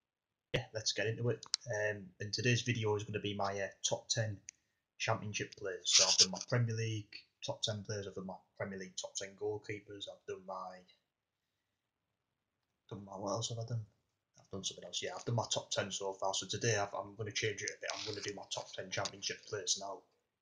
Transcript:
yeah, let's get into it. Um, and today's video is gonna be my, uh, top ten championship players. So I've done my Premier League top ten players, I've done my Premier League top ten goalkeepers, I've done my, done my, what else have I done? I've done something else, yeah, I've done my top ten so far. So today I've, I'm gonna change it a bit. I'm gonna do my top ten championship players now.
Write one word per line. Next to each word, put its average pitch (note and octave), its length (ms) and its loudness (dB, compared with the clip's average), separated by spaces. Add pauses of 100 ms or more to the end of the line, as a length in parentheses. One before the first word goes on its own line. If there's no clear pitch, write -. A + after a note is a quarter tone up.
(540)
yeah, C3 100 2 (100)
let's - 180 2
get G#2 140 2
into A#2 220 2
it. - 160 0 (220)
Um, G#2 400 0 (140)
and G#2 120 -4
today's A#2 300 4
video A2 340 4
is G#2 80 -2
gonna G#2+ 160 -2
be G#2 140 -2
my, G2 260 0
uh, F#2+ 80 0 (180)
top - 220 0
ten G#2+ 300 0 (600)
championship G#2 580 0
players. F#2+ 360 -2
So F#2+ 140 10
I've F#2+ 100 6
done F#2+ 140 8
my F2+ 180 -4
Premier A#2+ 260 4
League A2+ 400 -2 (300)
top - 180 -2
ten G#2 220 0
players, G2+ 220 -4
I've F#2+ 80 -8
done F#2 120 -6
my F#2 80 -6 (220)
Premier G2 220 -4
League F#2 180 -8
top - 180 -8
ten G2 140 -4 (120)
goalkeepers, G#2 680 -6
I've F#2 180 -16
done G2 200 -6
my, F#3 320 -8 (2000)
done G2+ 160 -8
my, G2 80 -12
what G2 200 -2
else B2 180 0
have A#2 80 -4
I A2+ 80 -4
done? A2+ 180 -2 (540)
I've - 120 -20
done F#2+ 140 -6
something - 200 -6
else, F2 180 -4
yeah, G2 120 -2
I've - 120 -6
done A#2+ 100 2
my G#2+ 160 4
top - 180 0
ten G2 220 0
so G2 220 -2
far. F#2+ 180 0
So G2 140 0
today G#2+ 320 2
I've, G2+ 160 0
I'm G2+ 200 -4
gonna G#2 160 -4
change G#2+ 320 0
it G2+ 80 0
a - 100 -12
bit. - 140 -4
I'm - 120 -4
gonna G2+ 160 -4
do G2+ 120 -4
my F2+ 160 -8
top - 220 -6
ten F#2+ 180 -8
championship G2 560 -2
players G2 320 0
now. F#2+ 200 -6 (440)